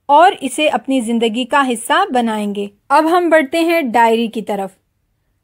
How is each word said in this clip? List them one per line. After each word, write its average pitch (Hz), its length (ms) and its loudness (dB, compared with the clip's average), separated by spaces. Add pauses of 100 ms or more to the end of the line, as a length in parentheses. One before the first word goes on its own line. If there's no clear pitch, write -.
और 311 240 6
इसे 302 360 -4
अपनी 262 320 -2
ज़िंदगी 233 440 -2
का 277 160 0
हिस्सा 277 440 0
बनाएंगे। 214 680 -4 (200)
अब 302 160 4
हम 349 240 0
बढ़ते 320 320 0
हैं 330 300 -2
डायरी 233 360 2
की 220 140 -8
तरफ। 196 340 -8 (680)